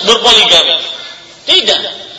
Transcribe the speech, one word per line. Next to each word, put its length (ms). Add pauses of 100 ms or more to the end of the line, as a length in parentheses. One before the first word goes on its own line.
berpoligami. 720 (680)
Tidak. 360 (380)